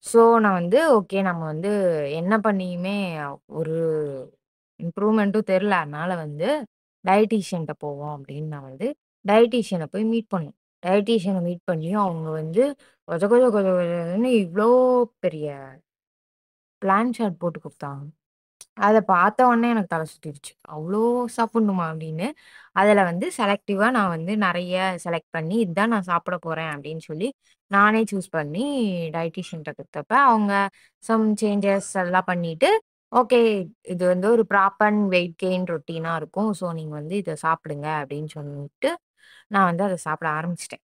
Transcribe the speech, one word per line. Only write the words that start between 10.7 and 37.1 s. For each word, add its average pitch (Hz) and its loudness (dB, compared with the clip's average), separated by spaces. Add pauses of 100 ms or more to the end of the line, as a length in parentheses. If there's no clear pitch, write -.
டயட்டீஷியனை 196 2
மீட் 175 -4 (120)
பண்ணியும் 170 -2
அவங்க 165 -2
வந்து 165 0 (340)
கொஜ 170 -4
கொஜ 226 4
கொஜ 202 2
கொஜன்னு 175 0
இவ்ளோ 240 4 (160)
பெரிய 143 -6 (1040)
பிளான் 202 2
சார்ட் 202 -2
போட்டு 160 -6
கொடுத்தாங்க. 143 -12 (720)
அதை 208 4
பார்த்த 208 4
உடனே 240 4
எனக்கு 214 0
தலை 160 -4
சுத்திடுச்சு. - -16 (160)
"அவ்ளோ 214 -2 (120)
சாப்பிடணுமா?" 208 0
அப்படின்னு. 160 -6 (420)
அதுல 202 6
வந்து 185 -2
செலக்டிவா 202 0
நான் 214 0
வந்து 170 -4
நிறைய 180 -2
செலக்ட் 170 -6
பண்ணி, 165 -4
"இதுதான் 196 0
நான் 214 0
சாப்பிட 180 -4
போறேன்" 160 -6
அப்படின்னு 156 -10
சொல்லி 165 -6 (340)
நானே 214 4
சூஸ் 190 -6
பண்ணி 202 -2 (180)
டயட்டீஷியன்ட்ட 165 -8
கொடுத்தப்ப, - -8
அவங்க 214 4 (400)
some 220 2
சேஞ்சஸ் 202 0
எல்லாம் 180 0
பண்ணிட்டு, 180 2 (360)
"ஓகே, 233 4 (140)
இது 180 -2
வந்து 180 2
ஒரு 233 4
ப்ராப்பர் 208 2
வெயிட் 175 0
கெயின் 185 -2
ரொட்டீனா 165 -6
இருக்கும். 196 -4
So 175 -6
நீங்க 156 -8
வந்து 151 -8